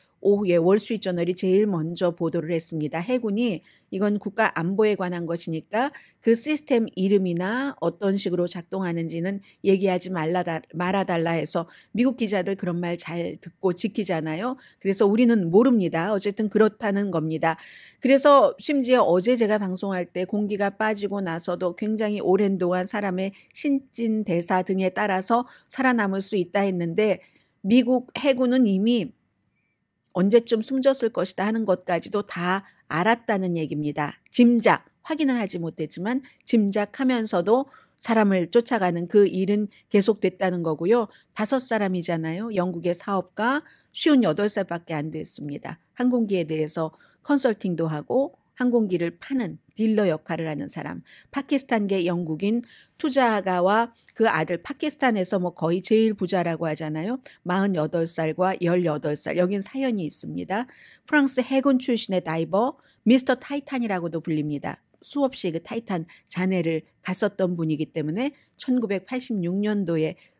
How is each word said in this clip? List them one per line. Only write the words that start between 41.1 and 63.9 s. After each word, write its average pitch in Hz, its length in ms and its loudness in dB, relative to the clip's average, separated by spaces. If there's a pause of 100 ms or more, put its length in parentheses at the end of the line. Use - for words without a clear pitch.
다섯 214 260 -2
사람이잖아요. 185 920 -2
영국의 175 400 0
사업가, 208 720 -4 (280)
쉰여덟 208 580 4
살밖에 175 420 -6
안 156 180 -4
됐습니다. 156 680 -10 (160)
항공기에 226 500 2
대해서 156 480 -2 (300)
컨설팅도 202 640 0
하고 160 480 -2 (200)
항공기를 190 640 0
파는 214 400 -4 (160)
딜러 214 340 2
역할을 165 380 -4
하는 151 220 -6
사람, - 340 -10 (280)
파키스탄계 220 760 -2
영국인 175 560 -2 (380)
투자가와 220 960 2 (200)
그 220 140 2
아들, 170 340 -2
파키스탄에서 233 760 -2
뭐 175 160 -2
거의 170 260 -2
제일 220 320 4
부자라고 170 540 -2
하잖아요. 156 520 -6 (240)
마흔여덟 180 640 0
살과 165 540 -2
열여덟 160 560 0
살, 151 220 -4
여긴 185 240 0
사연이 247 420 -4
있습니다. 175 640 -6 (400)
프랑스 277 340 2
해군 269 380 2
출신의 220 460 -2
다이버 165 520 -2 (280)
미스터 254 320 4
타이탄이라고도 226 840 -4